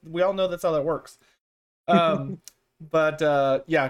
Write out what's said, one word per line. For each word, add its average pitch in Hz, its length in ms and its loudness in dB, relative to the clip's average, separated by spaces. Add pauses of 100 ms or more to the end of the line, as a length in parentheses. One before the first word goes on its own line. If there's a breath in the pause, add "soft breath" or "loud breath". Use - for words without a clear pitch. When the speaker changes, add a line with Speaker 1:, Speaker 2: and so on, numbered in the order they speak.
Speaker 1:
we 165 180 -2
all 196 100 0
know 190 160 -2
that's 175 140 -8
how 175 80 0
that 151 120 0
works. 151 360 -6 (680)
Um, 160 520 0 (240)
Speaker 2:
<laughs> - 280 -20
Speaker 1:
but, 156 300 0
uh, 139 460 2
yeah, 147 220 0